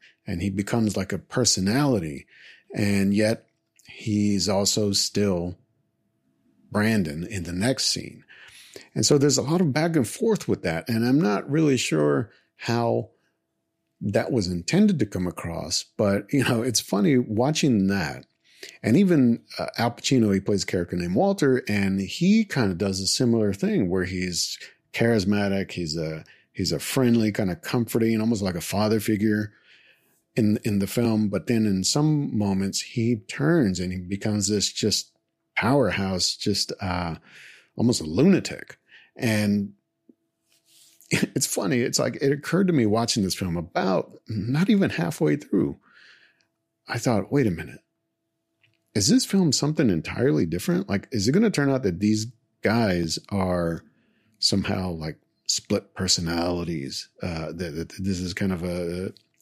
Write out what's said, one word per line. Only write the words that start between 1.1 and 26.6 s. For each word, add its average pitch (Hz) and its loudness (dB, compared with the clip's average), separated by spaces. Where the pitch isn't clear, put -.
a 95 -4
personality. 104 0
And 101 2
yet 107 0
he's 104 0
also 101 0
still 92 0
Brandon 101 0
in 104 -10
the 85 -8
next 110 -2
scene. - -6
And 123 0
so 147 6
there's 135 4
a 120 -2
lot 160 0
of 151 2
back 160 0
and 127 2
forth - -2
with 104 -2
that. 82 -4
And 113 0
I'm 135 4
not 202 0
really 143 2
sure 147 0
how 117 -2
that 104 0
was 110 0
intended 160 2
to 113 0
come 90 -4
across, 80 -6
but, 101 0
you 139 4
know, 117 0
it's 127 0
funny 185 2
watching 120 2
that. 78 -4
And 110 4
even, 147 4
uh, 87 -6
Al 117 2
Pacino, 113 0
he 98 2
plays 98 0
a - -6
character 90 -4
named 87 -2
Walter, 147 2
and 98 0
he 196 2
kind 113 0
of 87 -4
does 95 -2
a 95 -4
similar 117 2
thing 175 0
where 92 0
he's 90 -6
charismatic, 101 0
he's 82 -6
a, 80 -6
he's 87 -4